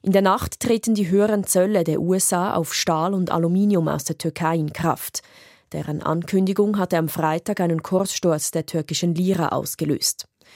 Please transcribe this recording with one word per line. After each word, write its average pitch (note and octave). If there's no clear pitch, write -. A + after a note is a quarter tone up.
In F#3+
der G3
Nacht F#3+
treten A3+
die G3+
höheren G3+
Zölle F#3
der D#3
U F3+
S F#3+
A F3+
auf E3
Stahl E3+
und F#3
Aluminium F3
aus D3
der -
Türkei D#3+
in D3+
Kraft. -
Deren D3+
Ankündigung F#3+
hatte F3+
am E3
Freitag D#3+
einen E3
Kurssturz F#3
der D#3+
türkischen D#3+
Lira F3+
ausgelöst. -